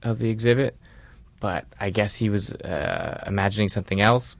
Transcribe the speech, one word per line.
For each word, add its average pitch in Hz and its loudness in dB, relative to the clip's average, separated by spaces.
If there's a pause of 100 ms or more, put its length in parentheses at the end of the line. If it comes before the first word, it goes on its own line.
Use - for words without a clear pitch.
of 117 -2
the 117 0
exhibit, 120 2 (640)
but 90 -4 (140)
I 101 -2
guess 101 0
he 113 0
was, 101 -2
uh, - -6
imagining 98 0
something 98 -2
else, 120 4